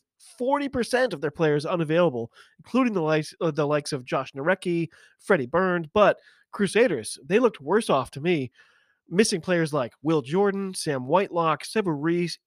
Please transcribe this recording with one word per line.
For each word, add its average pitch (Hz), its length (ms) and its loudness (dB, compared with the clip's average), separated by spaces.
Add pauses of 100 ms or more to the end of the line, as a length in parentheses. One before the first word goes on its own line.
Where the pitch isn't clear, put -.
(380)
forty 277 300 0
percent 254 440 0
of 151 80 -8
their 147 120 -4
players 151 340 0
unavailable, 160 640 0 (300)
including 247 320 0
the 185 100 -2
likes, 156 380 0
uh, 170 100 0
the 147 160 0
likes 147 260 -2
of 127 120 -6
Josh 135 260 -4
Narecki, 170 580 -2 (300)
Freddie 156 280 0
Byrne, 175 460 0
but 196 280 4 (320)
Crusaders, 196 720 0
they 180 160 2
looked 240 200 0
worse 190 300 0
off 135 220 0
to 135 80 -12
me, 151 320 -2 (560)
missing 190 320 2
players 165 320 0
like 131 200 -2 (120)
Will 151 180 2
Jordan, 190 500 -2
Sam 131 360 -6
Whitelock, 165 560 0
Sevu 190 340 -2
Reece, 170 480 -2